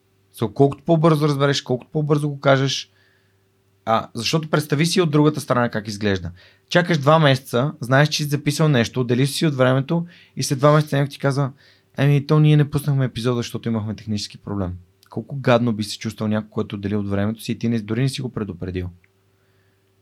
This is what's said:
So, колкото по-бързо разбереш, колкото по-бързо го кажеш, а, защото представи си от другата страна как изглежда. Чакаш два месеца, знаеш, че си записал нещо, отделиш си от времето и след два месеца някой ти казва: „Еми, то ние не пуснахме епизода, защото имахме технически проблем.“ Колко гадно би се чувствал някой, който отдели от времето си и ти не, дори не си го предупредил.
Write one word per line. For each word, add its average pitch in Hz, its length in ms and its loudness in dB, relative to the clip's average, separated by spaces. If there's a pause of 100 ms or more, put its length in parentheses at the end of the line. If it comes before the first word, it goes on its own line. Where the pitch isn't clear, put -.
(360)
So, 110 180 -6
колкото 139 300 2
по-бързо 160 440 2
разбереш, 143 340 0
колкото - 300 -6
по-бързо 151 380 -2
го 139 100 -10
кажеш, 139 520 0 (920)
а, 110 280 0
защото 156 360 -4
представи 151 360 0
си 170 160 0
от 165 100 0
другата 151 300 2
страна 123 280 0
как 107 180 -8
изглежда. 101 440 -2 (380)
Чакаш 175 280 2
два 147 220 4
месеца, 135 600 2
знаеш, 131 300 2
че 151 140 -6
си 147 60 -6
записал 147 380 0
нещо, 123 340 2
отделиш 127 280 0
си 165 160 -2
от 151 100 0
времето 135 500 2 (300)
и 135 80 -4
след 131 160 -2
два 147 140 6
месеца 151 240 2
някой 139 120 0
ти - 100 -18
казва: 135 320 -2 (460)
„Еми, 143 300 2
то 151 120 4
ние 151 180 6
не 147 120 4
пуснахме 139 360 0
епизода, 120 300 -2
защото 117 340 -6
имахме 110 260 -4
технически 104 420 -8
проблем.“ 98 360 -6 (360)
Колко 120 260 -10
гадно 120 380 2
би 107 100 -4
се - 160 -10
чувствал 110 280 -6
някой, 107 220 -2
който 110 260 -6
отдели 101 200 -4
от 101 140 -4
времето 101 320 -2
си - 100 -6
и 113 80 -8
ти 117 100 -2
не, 117 100 0
дори 107 220 -4
не 135 80 0
си 131 120 -6
го 127 80 -8
предупредил. 92 600 -8 (1120)